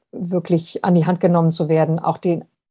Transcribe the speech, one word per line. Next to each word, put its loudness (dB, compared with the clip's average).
wirklich -4
an 2
die 2
Hand 0
genommen 2
zu -2
werden, 2
auch -4
den -2